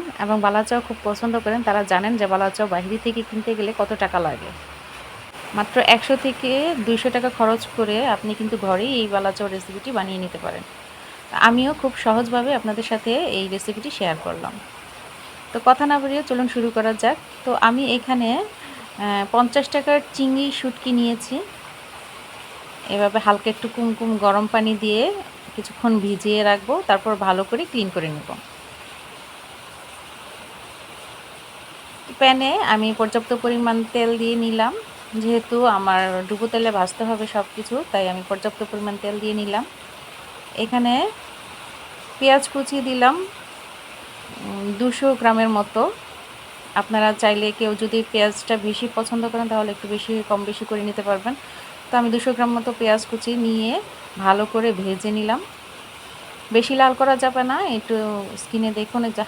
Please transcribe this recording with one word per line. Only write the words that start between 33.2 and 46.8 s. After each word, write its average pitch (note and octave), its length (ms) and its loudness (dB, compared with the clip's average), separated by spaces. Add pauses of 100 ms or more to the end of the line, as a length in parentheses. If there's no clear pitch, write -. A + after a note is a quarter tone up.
পরিমাণ A#3 420 2 (100)
তেল A#3 240 2
দিয়ে A#3 180 2
নিলাম। A3+ 380 2 (400)
যেহেতু A#3 520 2
আমার F#3+ 640 4
ডুবো G#3+ 180 -2
তেলে A3+ 240 2
ভাজতে F#3+ 320 0
হবে A3 240 -2
সব G3+ 160 0 (120)
কিছু, A#3 360 -4
তাই F#3+ 180 2
আমি F#3 200 -4
পর্যাপ্ত G3+ 420 -4
পরিমাণ G#3 300 -4
তেল G#3 180 -4
দিয়ে G#3+ 140 -2
নিলাম। G#3 320 -2 (880)
এখানে A#3+ 520 2 (1120)
পেঁয়াজ C4+ 300 8
কুচি C#4 320 -2
দিলাম, B3+ 340 4 (1300)
উম, G3+ 340 -4
দুশো B3+ 340 4
গ্রামের A3+ 360 4
মতো। G#3+ 420 2 (840)
আপনারা G#3+ 380 4